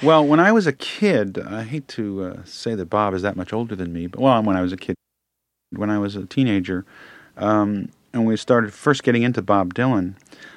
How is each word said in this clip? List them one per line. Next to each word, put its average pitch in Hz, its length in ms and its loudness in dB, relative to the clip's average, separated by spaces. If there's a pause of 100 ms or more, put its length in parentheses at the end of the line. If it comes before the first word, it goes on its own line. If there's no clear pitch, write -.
Well, 156 220 6
when 151 140 6
I 190 120 6
was 214 160 4
a 135 60 2
kid, 107 640 -2
I 107 240 -10
hate 135 260 -10
to, 101 340 -6
uh, 90 220 -10
say - 300 -8
that 92 140 -6
Bob 104 240 0
is 92 80 -2
that 98 140 -2
much 90 180 -8
older 113 220 -4
than 87 180 -6
me, 85 140 -6
but, 90 120 -10
well, 123 240 4
when 101 140 2
I 92 40 0
was 90 120 -2
a 98 40 -8
kid, - 180 -6 (760)
when 104 180 -4
I 107 100 0
was 101 160 -4
a 95 100 -10
teenager, 95 600 0 (520)
um, 104 520 0 (240)
and 117 120 0
we 110 120 2
started 113 360 2
first - 300 0
getting 120 200 2
into 120 180 0
Bob 95 320 2
Dylan, 101 420 0 (420)